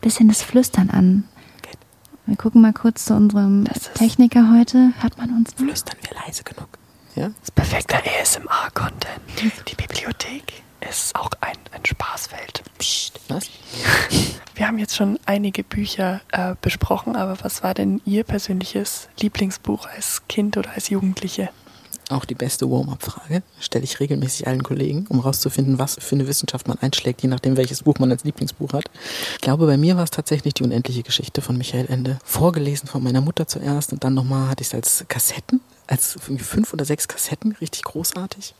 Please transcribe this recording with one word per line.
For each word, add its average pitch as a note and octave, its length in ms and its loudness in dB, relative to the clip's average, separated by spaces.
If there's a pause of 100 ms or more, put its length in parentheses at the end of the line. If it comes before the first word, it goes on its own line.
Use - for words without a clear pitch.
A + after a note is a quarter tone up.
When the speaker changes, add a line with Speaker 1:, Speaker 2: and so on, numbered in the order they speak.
Speaker 1:
bisschen A3 280 8
das G#3+ 140 6
Flüstern A#3+ 480 4
an. F#3+ 340 6 (380)
Speaker 2:
Okay. - 140 -20 (500)
Speaker 1:
Wir G#3+ 100 2
gucken A3+ 260 8
mal A3 100 8
kurz - 320 0
zu G#3+ 100 2
unserem G3+ 500 6
Speaker 2:
Das A3+ 140 -2
ist - 160 -14
Speaker 1:
Techniker A#3 640 8
heute. B3+ 420 8
Hört - 180 0
man A#3+ 120 -4
uns A#3 220 2
noch? C4 140 -2
Speaker 3:
Flüstern - 360 -6
wir - 240 -12
leise - 160 -10
genug? - 260 -14 (460)
Ja? - 140 -2
Speaker 2:
Das G#3+ 60 -8 (100)
ist - 100 -12
perfekter - 440 0
A-S-M-R-Content. - 1200 -2 (480)
Die - 80 -12
Bibliothek - 880 -10 (260)
ist - 260 -6
auch - 160 -4 (100)
ein, - 160 -8 (160)
ein - 140 -18
Spaßfeld. - 760 -8 (160)
Psst. - 500 -6
Speaker 3:
Was? D3+ 200 -6 (540)
Speaker 2:
<laughs> - 540 -2
Wir G#3+ 120 0
haben A3+ 100 -2
jetzt G#3 160 -4
schon G3+ 320 0
einige G3+ 380 -2
Bücher, G3 560 -4 (120)
äh, F#3 280 -2
besprochen, - 560 -2
aber F#3+ 260 -4
was - 220 -8
war F#3 100 0
denn G3 300 0
Ihr G3+ 200 0
persönliches G3 840 -4 (120)
Lieblingsbuch G#3 680 -2
als - 420 -8
Kind G#3 280 -2
oder G3 180 -6
als - 160 -6
Jugendliche? F#3+ 600 -2 (600)
Speaker 3:
Auch C3+ 140 -2
die C3 120 -6
beste B2+ 340 -2
Warm-up-Frage C#3 720 -4 (160)
stelle - 240 -4
ich - 160 -8
regelmäßig C#3 480 -2
allen B2+ 160 -2
Kollegen, C#3 460 -2
um - 120 0
rauszufinden, C3+ 600 0
was C#3 180 -2
für - 160 -4
eine C3+ 140 2
Wissenschaft - 400 -4
man A#2+ 100 -2
einschlägt, - 440 -2
je C3 60 2
nachdem, C3 280 0
welches C3 260 -2
Buch D3+ 160 4
man B2+ 140 4
als A#2+ 120 -2
Lieblingsbuch D3 500 -6
hat. - 100 -2 (480)
Ich - 80 -12
glaube, D3+ 260 2
bei C#3+ 120 6
mir E3+ 180 6
war F3 80 2
es E3 60 -4
tatsächlich D3 440 -2
die - 80 -2
unendliche A#2+ 400 0
Geschichte - 380 -2
von B2+ 180 -2
Michael B2+ 300 -2
Ende. C3 340 -2
Vorgelesen D3 680 0
von C3+ 140 -4
meiner B2+ 200 0
Mutter D#3+ 260 -2
zuerst C#3+ 440 -4
und C3+ 120 -8
dann C3+ 100 2
nochmal C3 360 0
hatte C#3 120 -4
ich B2+ 60 -6
es - 60 -8
als - 340 -2
Kassetten, - 520 -2 (280)
als - 260 -2
irgendwie B2+ 300 -8
fünf - 300 -2
oder D3 100 -2
sechs D3 240 -4
Kassetten, - 520 -4
richtig - 240 -8
großartig. - 760 -8